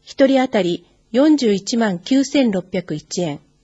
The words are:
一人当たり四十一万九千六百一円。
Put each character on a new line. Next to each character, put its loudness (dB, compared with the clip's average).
一 0
人 2
当 0
た 0
り -4
四 4
十 2
一 -4
万 0
九 0
千 0
六 -4
百 -6
一 -8
円。 -4